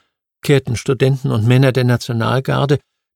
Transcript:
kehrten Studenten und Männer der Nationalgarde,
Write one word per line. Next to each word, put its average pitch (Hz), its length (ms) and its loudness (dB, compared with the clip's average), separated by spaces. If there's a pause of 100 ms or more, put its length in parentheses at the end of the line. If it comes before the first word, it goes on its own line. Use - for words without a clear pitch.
(420)
kehrten 131 340 0
Studenten 135 540 -2
und 113 160 0
Männer 127 240 4
der 123 140 0
Nationalgarde, 127 960 0 (380)